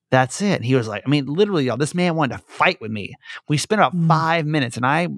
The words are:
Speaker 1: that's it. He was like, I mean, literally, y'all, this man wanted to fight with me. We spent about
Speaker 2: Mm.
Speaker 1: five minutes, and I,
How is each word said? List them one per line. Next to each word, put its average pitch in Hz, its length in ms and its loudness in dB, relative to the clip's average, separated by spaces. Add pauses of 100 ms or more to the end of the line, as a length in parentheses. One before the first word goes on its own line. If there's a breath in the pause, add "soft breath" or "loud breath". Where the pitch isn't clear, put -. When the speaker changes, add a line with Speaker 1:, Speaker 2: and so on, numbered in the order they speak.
(120)
Speaker 1:
that's 131 300 2
it. 190 220 0
He 127 120 2
was 117 120 0
like, 104 180 -8
I 127 40 -2
mean, 143 160 2
literally, 165 400 0
y'all, 117 120 -2
this 143 180 -2
man 180 200 0
wanted 127 220 0
to - 100 -18
fight - 340 0
with 107 100 -8
me. 104 220 -8 (360 loud breath)
We 147 80 2
spent 214 240 0
about 143 140 2
Speaker 2:
Mm. 165 120 2
Speaker 1:
five 160 380 2
minutes, 147 320 -2
and 123 80 -2
I, 160 220 0 (100)